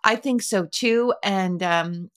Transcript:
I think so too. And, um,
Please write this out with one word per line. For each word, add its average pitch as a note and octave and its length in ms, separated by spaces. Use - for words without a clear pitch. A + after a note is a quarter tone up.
I A3 140
think A#3+ 260
so F#3 240
too. A#3+ 560
And, F#3 400
um, E3+ 540